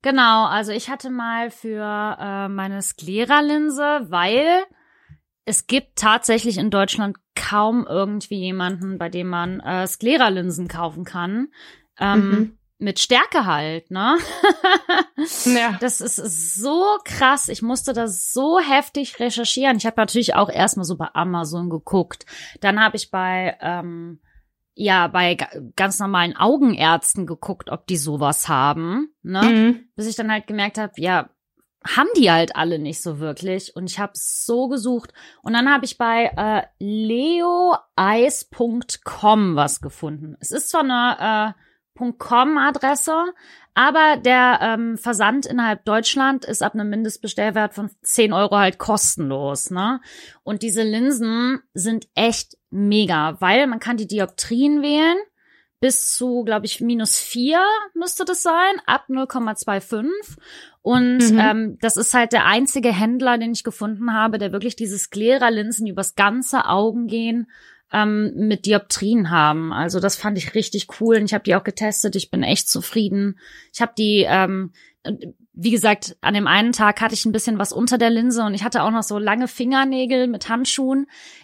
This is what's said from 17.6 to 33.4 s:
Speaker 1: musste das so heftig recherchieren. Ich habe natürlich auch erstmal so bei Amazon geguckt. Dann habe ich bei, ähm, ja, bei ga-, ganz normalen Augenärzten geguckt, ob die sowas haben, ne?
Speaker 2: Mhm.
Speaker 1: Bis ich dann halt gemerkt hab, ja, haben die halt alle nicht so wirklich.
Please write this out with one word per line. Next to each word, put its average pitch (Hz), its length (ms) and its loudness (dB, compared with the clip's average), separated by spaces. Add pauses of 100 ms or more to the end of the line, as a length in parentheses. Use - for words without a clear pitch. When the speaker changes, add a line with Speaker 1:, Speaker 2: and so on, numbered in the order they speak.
Speaker 1:
musste 247 320 -4
das 220 400 -4
so 311 260 2
heftig 285 580 -2
recherchieren. 240 600 0
Ich 208 80 -4
habe 226 120 -2
natürlich 220 360 0
auch - 160 2
erstmal 190 340 0
so 165 140 -4
bei 160 160 -6
Amazon 170 560 -4
geguckt. 170 560 -2 (340)
Dann 202 180 2
habe 220 180 4
ich - 140 -8
bei, 185 520 -2
ähm, 170 580 -8 (540)
ja, 190 340 2
bei 175 280 2
ga-, - 120 -8 (260)
ganz 196 240 0
normalen 196 380 0
Augenärzten 185 880 2
geguckt, - 440 -10
ob - 160 -10
die 180 100 -4
sowas 147 500 -2
haben, 160 640 0 (140)
ne? 190 200 -2
Speaker 2:
Mhm. 226 540 4
Speaker 1:
Bis 214 100 -8
ich 226 100 -6
dann 220 140 -4
halt 214 160 -2
gemerkt 208 300 -4
hab, 214 220 -8
ja, 170 320 0 (560)
haben 294 220 2 (100)
die 214 120 6
halt 165 260 2
alle 165 220 -2
nicht 147 220 -8
so 151 200 -8
wirklich. 185 540 -6